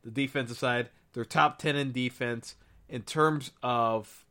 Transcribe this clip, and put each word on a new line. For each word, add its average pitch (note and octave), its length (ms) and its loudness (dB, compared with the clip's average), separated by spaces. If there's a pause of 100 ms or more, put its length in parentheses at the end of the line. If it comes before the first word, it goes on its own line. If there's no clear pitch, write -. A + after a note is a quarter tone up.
the A#2 80 -14
defensive C3 480 -2
side. A#2+ 300 0 (240)
They're A#2 120 -4
top D3+ 320 2
ten D3 180 0
in C#3 160 -2
defense. A#2+ 600 -4 (340)
In B2 140 -8
terms D#3 500 0 (120)
of A#2 680 0